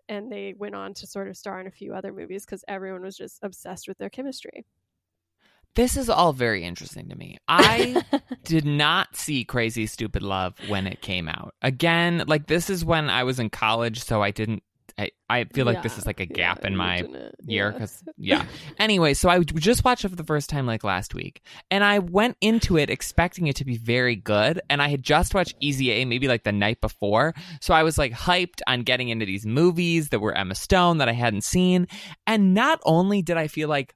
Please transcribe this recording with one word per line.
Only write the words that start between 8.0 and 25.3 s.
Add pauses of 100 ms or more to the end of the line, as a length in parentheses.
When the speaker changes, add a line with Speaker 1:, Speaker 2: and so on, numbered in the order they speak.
Speaker 1:
<laughs>
Speaker 2:
did
not
see
Crazy
Stupid
Love (160)
when
it
came
out.
Again,
like,
this
is
when
I
was
in
college,
so
I
didn't, (340)
I, (180)
I
feel
like
this
Speaker 1:
Yeah.
Speaker 2:
is,
like,
a
gap
Speaker 1:
Yeah,
Speaker 2:
in
Speaker 1:
you
Speaker 2:
my
Speaker 1:
didn't,
Speaker 2:
year
Speaker 1:
yeah.
Speaker 2:
'cause, (140)
yeah. (160)
Speaker 1:
<laughs>
Speaker 2:
Anyway,
so
I
w-,
just
watched
it
for
the
first
time,
like,
last
week, (280)
and
I
went
into
it
expecting
it
to
be
very
good,
and
I
had
just